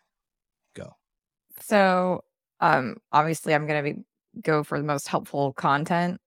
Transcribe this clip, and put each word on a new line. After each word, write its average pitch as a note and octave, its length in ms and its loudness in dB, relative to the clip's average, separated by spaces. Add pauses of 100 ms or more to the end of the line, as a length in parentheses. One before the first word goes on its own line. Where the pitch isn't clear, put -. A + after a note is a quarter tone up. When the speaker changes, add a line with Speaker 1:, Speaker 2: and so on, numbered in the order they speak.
(720)
Speaker 1:
Go. - 200 -16 (680)
Speaker 2:
So, F#3 640 2 (380)
um, D3 340 2 (160)
obviously, D#3 420 0
I'm D3 140 0
gonna D3+ 160 -2
be, D3 120 -4 (460)
go D3+ 220 0
for D3 140 -6
the D3 80 -4
most C#3+ 240 -4
helpful C#3 420 -2
content E3+ 760 0